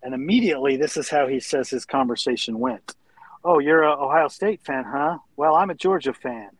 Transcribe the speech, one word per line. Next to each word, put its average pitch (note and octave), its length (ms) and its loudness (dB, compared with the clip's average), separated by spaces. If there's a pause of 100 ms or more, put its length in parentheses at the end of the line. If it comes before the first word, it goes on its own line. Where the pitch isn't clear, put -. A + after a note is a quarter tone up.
And C3 120 -10
immediately, C#3+ 640 0
this D3+ 200 -2
is D3 120 -6
how C#3+ 180 2
he C3 120 -2
says C3 300 -4
his B2+ 160 -6
conversation A#2+ 760 -2
went. A#2+ 360 -6 (480)
Oh, E3+ 160 4
you're D#3 240 4
a D3+ 80 4
Ohio C#3+ 360 2
State G3 360 -4
fan, C3 220 -4
huh? C#3+ 320 -2 (180)
Well, D#3 200 2
I'm F#3+ 140 4
a E3+ 60 -4
Georgia D3 380 0
fan. A2+ 360 -10 (100)